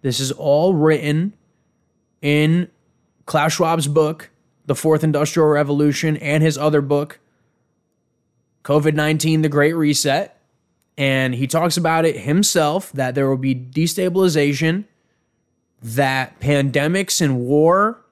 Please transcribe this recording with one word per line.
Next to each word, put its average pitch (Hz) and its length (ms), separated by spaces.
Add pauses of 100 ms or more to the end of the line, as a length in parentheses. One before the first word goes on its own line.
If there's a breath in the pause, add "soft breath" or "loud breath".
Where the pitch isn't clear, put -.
This 131 180
is 135 140
all 151 400
written 151 600 (880)
in 151 480 (560)
Klaus 156 280
Schwab's 165 340
book, 156 420 (360)
The 135 100
Fourth 156 300
Industrial 151 420
Revolution, 147 680
and 151 260
his 156 140
other 147 240
book, 143 400 (1400)
covid 151 280
nineteen, 156 480
The 156 60
Great 147 240
Reset. 151 680 (600)
And 135 360
he 131 140
talks 160 300
about 165 260
it 160 140
himself, 175 760
that 131 240
there 139 140
will 135 80
be 131 180
destabilization, 160 1300 (960)
that 131 600
pandemics 143 800
and 135 180
war 165 640 (100)